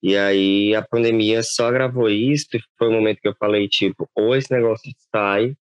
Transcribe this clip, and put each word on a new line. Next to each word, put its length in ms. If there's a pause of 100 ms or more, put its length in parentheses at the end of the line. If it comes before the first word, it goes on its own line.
E 140
aí 600
a 60
pandemia 640
só 240
agravou 420
isso 460
e 60 (160)
foi 100
o 40
momento 300
que 60
eu 100
falei, 300
tipo, 480
"Ou 200
esse 160
negócio 400 (220)
sai 480